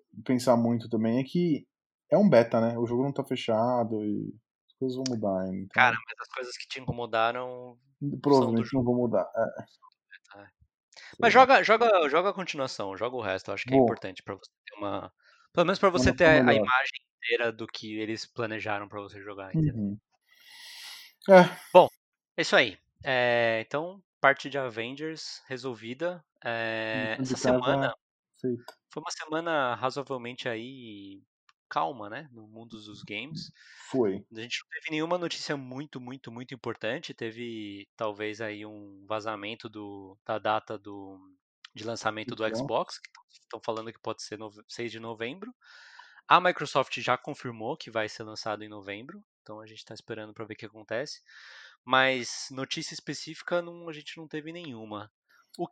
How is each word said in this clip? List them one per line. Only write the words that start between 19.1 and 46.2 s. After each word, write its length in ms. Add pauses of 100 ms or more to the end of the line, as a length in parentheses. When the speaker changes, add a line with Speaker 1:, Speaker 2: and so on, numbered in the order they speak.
Speaker 2:
jogar, 340
entendeu? 200
Speaker 1:
Uhum. 220 (1300)
É. 140 (300)
Speaker 2:
Bom, 140 (480)
é 60
isso 140
aí. 220 (280)
É, 600
então, 360 (200)
parte 280
de 80
Avengers 880
resolvida. 760 (200)
É, 760
Speaker 1:
Lição 40
de 100
Speaker 2:
essa 180
Speaker 1:
casa 120
Speaker 2:
semana 300 (460)
Speaker 1:
feita. 340 (200)
Speaker 2:
foi 100
uma 80
semana 640
razoavelmente 760
aí 720 (480)
calma, 400
né, 220
no 160
mundo 300
dos 260
games. 480 (380)
Speaker 1:
Foi. 420
Speaker 2:
A 80
gente 220
não 80
teve 220
nenhuma 260
notícia 400
muito, 420
muito, 320
muito 220
importante. 600
Teve, 720 (100)
talvez, 440
aí 240
um 420
vazamento 600
do, 580
da 120
data 400
do, 420 (540)
de 100
lançamento 520
do 80 (120)
Speaker 1:
Xbox. 40
Speaker 2:
Xbox, 400
que 100 (400)
tão 100
falando 320
que 80
pode 240
ser 140
nove-, 320
seis 220
de 80
novembro. 540 (720)